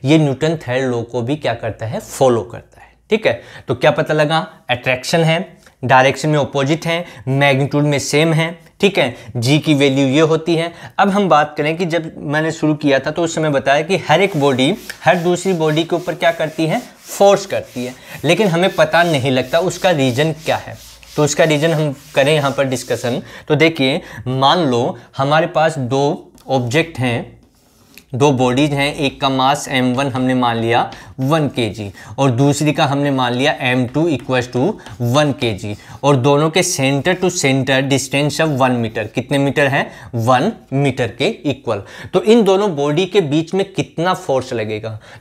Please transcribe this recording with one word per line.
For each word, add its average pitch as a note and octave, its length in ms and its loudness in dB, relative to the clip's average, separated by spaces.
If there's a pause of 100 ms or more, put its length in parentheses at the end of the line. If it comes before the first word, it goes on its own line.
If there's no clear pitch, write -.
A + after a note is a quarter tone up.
ये D3+ 120 4
न्यूटन D3+ 400 0
थर्ड B2+ 340 -2
लॉ A#2 100 -2
को A#2+ 200 -6
भी B2+ 140 -2
क्या C3 200 -4
करता A2+ 300 -8
है? D3 140 -6
फॉलो B2 440 0
करता - 380 -18
है। - 60 -20 (220)
ठीक G#3+ 180 2
है, - 140 -2 (260)
तो B2+ 80 -2
क्या D3+ 160 2
पता D#3 220 -2
लगा? D#3 340 0 (220)
अट्रैक्शन B2+ 500 -2
है, E3 260 0 (400)
डायरेक्शन C3 440 4
में D3+ 100 2
अपोजिट C#3 460 -2
है, E3+ 200 -2 (220)
मैग्नीट्यूड C#3 560 2
में D3 160 0
सेम D#3+ 340 0
है। E3 240 -2 (240)
ठीक G3 160 2
है, C3 180 0 (220)
जी C3 220 2
की D#3 140 2
वैल्यू C#3 340 2
ये C#3 140 2
होती D#3+ 340 2
है। E3 160 -2 (280)
अब G3 100 4
हम G3 200 2
बात D3+ 280 2
करें D#3 200 -2
कि F#3 80 -2
जब D#3+ 260 -4 (140)
मैंने D#3 260 -2
शुरू D3+ 240 0
किया C#3 240 2
था, C#3+ 120 -6
तो E3+ 120 -2
उस E3 120 -2
समय D#3 140 0
बताया C#3 320 2
कि E3+ 180 -2
हर D#3 220 2
एक G3 160 0
बॉडी C#3 360 2 (300)
हर E3+ 120 4
दूसरी F3+ 380 0
बॉडी D#3 300 0
के E3 120 -2
ऊपर E3 200 -4
क्या E3 160 0
करती D#3+ 340 -2
है? G3+ 160 -2 (260)
फोर्स G3+ 380 4
करती - 400 -6
है, B2+ 80 -10 (320)
लेकिन F3 220 2
हमें F3 280 2
पता D#3+ 280 4
नहीं C#3+ 280 0
लगता B2+ 300 0
उसका F3+ 300 0
रीज़न C#3+ 400 2 (140)
क्या - 120 -2
है। - 200 -12 (380)
तो D3+ 80 2
उसका D3 200 2
रीज़न D#3 300 2
हम D3+ 200 0 (220)
करें C#3+ 180 4
यहाँ C#3 180 0
पर C3+ 140 -2
डिस्कशन, B2+ 560 -4 (260)
तो D#3 80 2
देखिए, D#3+ 460 2 (260)
मान C3+ 380 2
लो B2 320 0 (200)
हमारे D3+ 300 0
पास D#3 320 0
दो C3+ 520 -2 (160)
ऑब्जेक्ट C3 520 -2
हैं, B2+ 400 -4 (760)
दो C#3+ 160 4
बॉडीज B2+ 420 2
हैं, C#3 220 -2
एक C#3 260 -4
का C#3 80 0
मास C3+ 380 0
एम B2+ 260 0
वन C#3 140 -2
हमने B2+ 260 -2
मान A#2+ 240 0
लिया A#2 220 0 (400)
वन C#3+ 280 2
के A#2+ 220 -2
जी G2+ 220 -10 (280)
और C#3 120 2
दूसरी C#3+ 420 2
का C3+ 120 0
हमने C#3+ 260 0
मान B2+ 220 0
लिया C3+ 180 0 (100)
एम B2+ 260 0
टू E3 220 0
equals B2+ 380 -2
to B2+ 160 -2 (460)
one C#3+ 240 2
K A#2 260 -2
G G#2 160 -8 (280)
और C#3+ 120 4
दोनों C#3+ 340 2
के F3+ 140 0
center C#3 520 0
to F3+ 180 0
center C3+ 460 0 (100)
distance C#3 500 0
है D#3+ 160 2
वन B2+ 160 2
मीटर। A2+ 360 -4
कितने - 300 -4
मीटर C#3 300 2
है? D3+ 180 -2 (300)
वन A#2 360 2 (220)
मीटर C3 340 0 (100)
के D3 100 0 (220)
इक्वल। G#2+ 340 -4 (300)
तो F3+ 100 2
इन A3+ 200 6
दोनों F#3+ 320 2
बॉडी D3 300 0
के G3 160 2
बीच D#3 320 0
में F#3+ 200 0
कितना E3+ 420 -2
फोर्स C3 380 -4
लगेगा? A2 460 -6 (220)